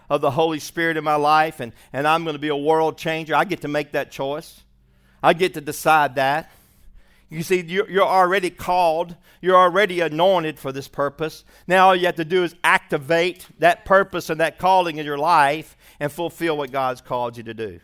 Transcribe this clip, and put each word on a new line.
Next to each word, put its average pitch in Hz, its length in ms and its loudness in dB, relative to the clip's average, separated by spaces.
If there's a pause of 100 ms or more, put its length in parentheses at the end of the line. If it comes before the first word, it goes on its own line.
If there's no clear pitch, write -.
of 143 120 0
the 147 100 0
Holy 160 300 -2
Spirit 165 360 -4
in 156 60 -6
my 151 140 0
life, 156 440 2
and, 120 120 -12 (200)
and 139 140 -4
I'm 165 180 0
gonna 147 140 -8
be 147 100 -6
a 147 80 -2
world 156 420 0
changer." 160 360 -6
I 143 100 2
get 170 180 -6
to 147 60 -8
make 147 240 -4
that 143 180 -4
choice. 143 520 -8 (600)
I 156 100 6
get 175 220 0
to 156 60 -8
decide 147 560 0
that. 143 340 -2 (800)
You 160 120 -8
see, 180 200 0
you're, 180 260 -4
you're 185 180 0
already 185 440 2
called. 175 680 -2 (240)
You're 185 160 4
already 180 440 4
anointed 160 580 0
for 135 140 -8
this 135 160 -12
purpose. 143 560 -6 (220)
Now 185 220 6
all 185 80 6
you 175 100 0
have 165 100 -2
to 165 80 -4
do 180 200 0
is 165 180 -6
activate 170 840 0 (120)
that 165 260 2
purpose 190 460 0
and 156 100 -4
that 156 180 -2
calling 180 400 0
in 151 80 -8
your 147 120 -6
life 151 580 2 (240)
and 147 120 -4
fulfill 165 440 -4
what 139 160 -6
God's 127 280 -4
called 123 360 -6
you 120 80 -16
to 113 100 -12
do. 101 300 -12